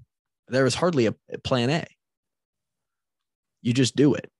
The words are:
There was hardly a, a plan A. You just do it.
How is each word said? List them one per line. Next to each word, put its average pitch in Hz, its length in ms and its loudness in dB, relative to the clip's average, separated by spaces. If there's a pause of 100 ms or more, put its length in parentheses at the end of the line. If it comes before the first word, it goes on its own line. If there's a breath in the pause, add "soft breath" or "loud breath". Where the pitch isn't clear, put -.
(480)
There 131 160 0
was 123 100 0
hardly 160 320 0
a, 101 80 -2 (180)
a - 60 -10
plan 123 320 -2
A. 165 160 -4 (1800)
You 120 100 0
just 123 240 0
do 143 160 4
it. - 280 -8